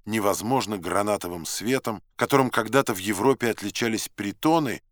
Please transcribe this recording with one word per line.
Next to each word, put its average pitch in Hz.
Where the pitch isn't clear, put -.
невозможно 104
гранатовым 90
светом, 117
которым 127
когда-то 120
в 92
Европе 107
отличались 110
притоны, 117